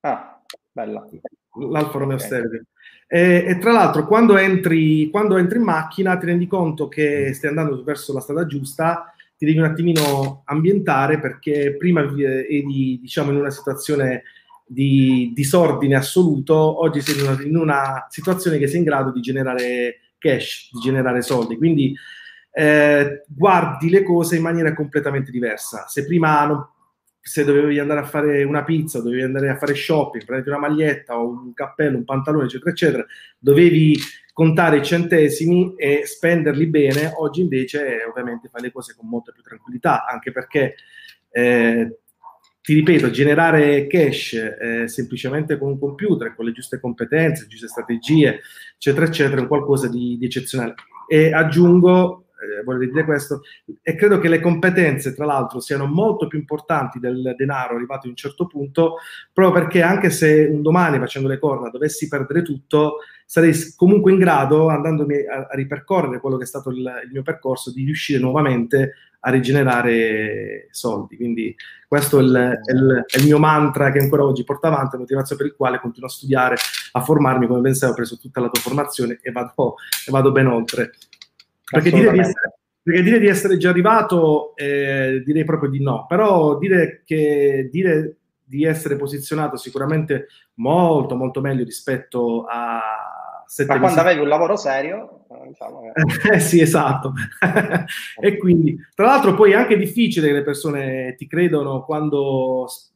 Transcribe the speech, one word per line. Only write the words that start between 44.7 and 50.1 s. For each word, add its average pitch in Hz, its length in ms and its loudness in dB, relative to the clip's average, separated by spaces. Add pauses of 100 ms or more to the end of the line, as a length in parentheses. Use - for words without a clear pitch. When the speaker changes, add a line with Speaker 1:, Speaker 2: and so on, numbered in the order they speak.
Speaker 2:
semplicemente 135 720 -6
con 139 120 -4
un 135 100 -6
computer, 143 560 -4
con 113 80 -8
le 117 80 -4
giuste 123 260 -12
competenze, 139 680 -2
giuste 110 180 -20
strategie, 120 720 0 (380)
eccetera, 143 300 0
eccetera, 139 320 0
è - 20 -2
un 123 80 -4
qualcosa 139 400 0
di, 120 280 -6